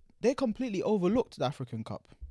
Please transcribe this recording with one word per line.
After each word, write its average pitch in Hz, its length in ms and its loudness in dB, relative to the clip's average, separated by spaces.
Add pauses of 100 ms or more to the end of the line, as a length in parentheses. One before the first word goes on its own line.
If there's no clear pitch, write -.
(220)
they 254 120 4
completely 233 500 -2
overlooked 208 560 2
the 135 60 0
African 120 380 -4
Cup. - 240 -10 (240)